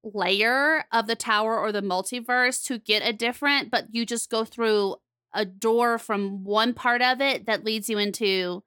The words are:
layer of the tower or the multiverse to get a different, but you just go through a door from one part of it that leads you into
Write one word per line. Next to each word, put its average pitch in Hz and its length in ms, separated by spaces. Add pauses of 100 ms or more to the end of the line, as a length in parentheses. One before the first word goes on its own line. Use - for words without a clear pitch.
layer 220 880
of 226 160
the 226 80
tower 220 460
or 214 100
the 208 120
multiverse 247 800
to 247 140
get 311 280
a 240 60
different, 247 580
but 226 240
you 233 100
just 233 260
go 226 140
through 214 520 (380)
a 214 120
door 226 520
from 202 460
one 214 300
part 240 260
of 254 200
it 269 260
that 214 180
leads 220 240
you 220 100
into 190 680